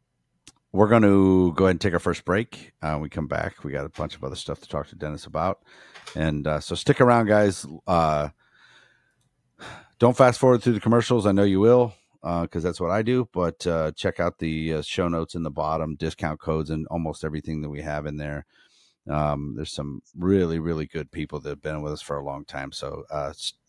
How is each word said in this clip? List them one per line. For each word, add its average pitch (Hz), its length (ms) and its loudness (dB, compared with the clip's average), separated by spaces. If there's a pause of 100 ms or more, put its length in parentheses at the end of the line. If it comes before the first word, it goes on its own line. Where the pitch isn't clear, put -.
(720)
we're 104 160 6
gonna 95 640 6
go 82 120 2
ahead 95 80 6
and 82 80 -2
take 90 140 0
our 85 40 0
first - 260 -2
break. - 560 -4
Uh, 78 220 -4
we 78 60 -8
come 76 180 -6
back, - 380 -6
we 69 80 -8
got 71 120 -6
a 69 40 -10
bunch 76 260 -10
of - 80 -16
other 67 140 -10
stuff - 240 -10
to - 80 -20
talk 73 200 -8
to - 60 -20
Dennis 76 320 -10
about. 85 380 -4 (500)
And, 78 320 0
uh, 76 140 0
so - 160 -6
stick - 240 0
around, 120 260 6
guys. 104 400 2 (220)
Uh, 78 400 2 (1700)
don't 120 180 6
fast 123 220 6
forward 123 240 4
through 120 120 2
the 104 60 -2
commercials. 113 460 2
I 101 60 6
know 98 100 4
you 98 160 4
will, 117 340 6 (300)
uh, 85 240 -2
'cause 82 160 -6
that's 87 180 -4
what 85 100 -2
I 104 120 0
do. 123 300 0
But, 87 340 -4
uh, 82 300 0
check - 240 -4
out 85 180 -2
the, 80 360 -4
uh, 76 80 -4
show 87 260 -2
notes 82 260 -4
in 85 80 -6
the 76 80 -6
bottom, 78 460 -4
discount 78 420 -6
codes, 78 320 -4
and 78 160 -6
almost 80 380 -8
everything 78 380 -8
that 76 60 -10
we 73 140 -12
have 76 240 -8
in 73 100 -8
there. 73 300 -10 (600)
Um, 73 480 -2
there's 76 160 -10
some 71 300 -10 (140)
really, 87 440 2
really 78 260 -4
good 76 240 -10
people 76 300 -8
that 73 80 -12
have 71 140 -10
been 76 200 -8
with 76 100 -6
us 73 100 -10
for 71 140 -8
a 71 80 -8
long 71 200 -10
time. 69 260 -12
So, 71 400 -12
uh, 73 200 -6
s-, - 240 -10 (140)